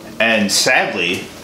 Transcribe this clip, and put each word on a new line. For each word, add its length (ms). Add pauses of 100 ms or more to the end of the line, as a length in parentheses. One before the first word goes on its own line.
(180)
and 320
sadly, 760 (200)